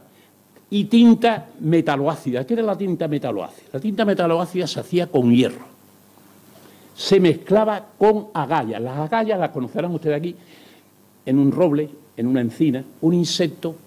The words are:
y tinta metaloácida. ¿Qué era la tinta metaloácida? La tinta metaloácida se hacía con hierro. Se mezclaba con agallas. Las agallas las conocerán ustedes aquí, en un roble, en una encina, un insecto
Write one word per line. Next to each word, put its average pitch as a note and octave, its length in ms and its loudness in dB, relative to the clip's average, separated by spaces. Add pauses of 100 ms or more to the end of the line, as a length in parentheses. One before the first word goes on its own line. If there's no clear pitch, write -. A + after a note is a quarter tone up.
(720)
y G3+ 140 0
tinta A3+ 600 4 (120)
metaloácida. D3+ 840 0
¿Qué A#3 120 -2
era A3+ 80 -2
la G#3 120 -2
tinta E3+ 320 -4
metaloácida? A#2+ 640 -6
La C3+ 80 -8
tinta G#3+ 240 -2
metaloácida F3 640 0
se D3+ 140 -8
hacía E3+ 280 -2
con B2 240 2
hierro. - 440 2 (1200)
Se - 240 2
mezclaba G3+ 680 0 (120)
con G#3 360 2
agallas. B2 480 -4
Las B2+ 160 -6
agallas G#3 420 -2
las D#3+ 120 -2
conocerán D3 420 -6
ustedes D3 240 -2
aquí, E3+ 180 -8 (880)
en C3 140 2
un C#3 120 4
roble, D3 380 0 (260)
en A2+ 120 -4
una C3 120 0
encina, B2+ 440 -2 (180)
un E3 120 2
insecto E3+ 600 -2 (120)